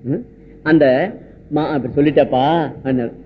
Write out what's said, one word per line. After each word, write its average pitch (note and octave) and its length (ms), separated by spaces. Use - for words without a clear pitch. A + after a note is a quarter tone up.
ம்? D3 180
அந்த D3+ 480
மா, D3 200
"அப்படி B2+ 240
சொல்லிட்டப்பா" C#3+ 760
அப்படின்னாரு. B2+ 280